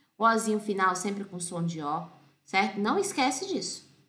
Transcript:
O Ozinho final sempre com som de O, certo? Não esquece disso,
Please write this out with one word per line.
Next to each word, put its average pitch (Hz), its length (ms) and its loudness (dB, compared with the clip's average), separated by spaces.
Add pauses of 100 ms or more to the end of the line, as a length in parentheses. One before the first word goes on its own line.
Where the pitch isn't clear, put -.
(160)
O 208 80 -4
Ozinho 220 360 4
final 190 360 2
sempre 202 280 -4
com 180 160 -10
som 175 260 -4
de 160 160 -4
O, 156 260 -4 (380)
certo? 202 340 2
Não 233 200 2
esquece 294 480 0
disso, - 420 -6 (200)